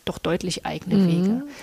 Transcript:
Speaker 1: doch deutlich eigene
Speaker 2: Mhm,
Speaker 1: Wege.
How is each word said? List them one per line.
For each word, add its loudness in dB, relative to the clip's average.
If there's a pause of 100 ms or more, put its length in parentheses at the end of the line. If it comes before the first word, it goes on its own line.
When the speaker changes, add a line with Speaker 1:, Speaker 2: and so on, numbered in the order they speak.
Speaker 1:
doch -4
deutlich -2
eigene -2
Speaker 2:
Mhm, 6
Speaker 1:
Wege. 2 (200)